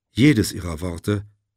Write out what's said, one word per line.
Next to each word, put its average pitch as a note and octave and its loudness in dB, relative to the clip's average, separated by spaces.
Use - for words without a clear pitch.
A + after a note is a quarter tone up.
jedes A#2+ 4
ihrer D#2+ -8
Worte F#2 -6